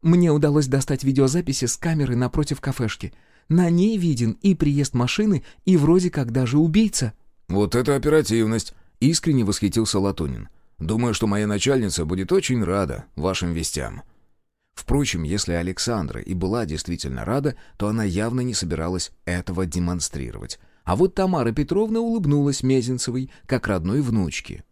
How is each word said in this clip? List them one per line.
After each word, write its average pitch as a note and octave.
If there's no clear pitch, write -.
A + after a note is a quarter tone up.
«Мне E3+
удалось D3
достать C3
видеозаписи C#3
с -
камеры C#3+
напротив C3
кафешки. A#2
На E3+
ней G3
виден B2+
и F#3+
приезд D3
машины, E3+
и F#3
вроде E3+
как B2
даже B2+
убийца». D#3+
«Вот G2+
это B2+
оперативность!» — A#2
искренне C#3+
восхитился G#2
Латунин. D#2
«Думаю, A2
что A2
моя G#2
начальница G#2
будет F#2
очень B2+
рада E2+
вашим F2
вестям». D2
Впрочем, B2
если E2+
Александра F2
и -
была F#2+
действительно C#2+
рада, C#3
то G#2
она A2
явно A2
не B2
собиралась F2
этого F2
демонстрировать. E2
А F2+
вот F#3
Тамара F3
Петровна G3+
улыбнулась D3
Мезенцевой, B2+
как -
родной G2
внучке. A2